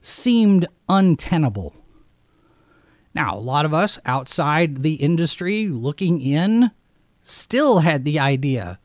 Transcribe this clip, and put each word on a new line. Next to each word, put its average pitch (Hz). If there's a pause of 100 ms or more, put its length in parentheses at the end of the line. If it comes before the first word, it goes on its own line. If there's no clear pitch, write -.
seemed 214 (220)
untenable. 160 (1400)
Now, 101
a 101
lot 135
of 156
us 185
outside 143
the 156
industry 170
looking 147
in 196 (520)
still 254
had 151
the 151
idea 135